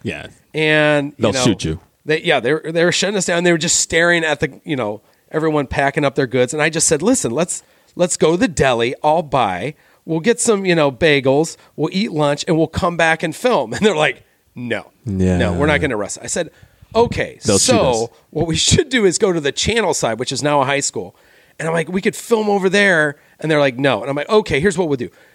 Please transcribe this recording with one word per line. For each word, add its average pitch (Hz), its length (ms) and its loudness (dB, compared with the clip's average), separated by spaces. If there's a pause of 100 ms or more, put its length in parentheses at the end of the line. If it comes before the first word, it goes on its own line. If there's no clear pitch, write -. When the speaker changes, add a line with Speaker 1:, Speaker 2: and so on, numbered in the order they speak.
Speaker 1:
Yeah. 78 240 -8 (260)
Speaker 2:
And, 151 600 2
you - 100 -4
Speaker 1:
They'll 110 100 2
Speaker 2:
know, 127 120 0
Speaker 1:
shoot 110 200 2
you. 80 160 -4 (240)
Speaker 2:
they, 156 180 -2
yeah, 160 180 2
they 120 120 0
were, 156 180 -2
they 165 140 2
were 175 80 2
shutting 196 240 -2
us 185 100 -2
down. 170 180 0
They 175 80 6
were 170 60 2
just 160 220 -2
staring 170 440 2
at 151 160 -2
the, 147 240 -4
you 147 120 -4
know, 107 240 -4 (300)
everyone 151 360 0
packing 143 380 -2
up 139 100 0
their 139 120 0
goods. 123 260 0
And 151 100 -6
I 156 80 2
just 156 160 -2
said, 151 160 0
"Listen, 214 300 0
let's, 156 300 -4 (340)
let's 170 200 0
go 160 160 2
to 170 40 2
the 226 120 2
deli. 131 540 0
I'll 156 200 2
buy. 127 520 -2 (300)
We'll 165 160 -4
get 220 200 2
some, 196 260 0
you 175 80 4
know, 151 180 2
bagels. 143 640 2 (200)
We'll 147 160 -2
eat 208 200 -2
lunch, 147 360 -2
and 160 100 2
we'll 160 80 2
come 175 300 -2
back 165 260 0
and 160 120 -4
film." 156 380 -2
<laughs> - 20 -6
And 143 120 0
they're 190 100 2
like, 151 280 -2 (320)
"No. 117 340 -6 (160)
Speaker 1:
Yeah. 92 320 0
Speaker 2:
No, - 160 0
we're 143 120 0
not 147 140 2
gonna 135 160 -2
arrest." 101 260 -6
I 120 40 -12
said, 165 240 -6 (440)
"Okay, 165 500 0
Speaker 1:
They'll 101 140 2
shoot - 140 2
Speaker 2:
so 131 320 2
Speaker 1:
us. 113 60 -8 (200)
Speaker 2:
what 160 160 -2
we 165 100 -2
should 311 340 2
do 247 160 2
is 175 120 2
go 196 140 2
to 170 80 -2
the 139 120 -2
channel 202 420 0
side, 113 260 -2
which 127 100 -4
is 120 120 -6
now 147 180 2
a 135 60 2
high 139 140 0
school." 107 360 -8 (420)
And 151 80 -8
I'm 165 80 -4
like, 165 140 -2
"We 185 140 -4
could 170 120 -2
film 214 360 -2
over 196 180 2
there." 170 480 2 (240)
And 156 100 -4
they're 151 100 4
like, 135 180 2
"No." 135 240 2
And 131 80 -6
I'm 139 60 -4
like, 147 120 -6
"Okay, 202 320 2
here's 175 160 0
what 175 120 -2
we'll 143 100 -2
do. 113 100 -8 (260)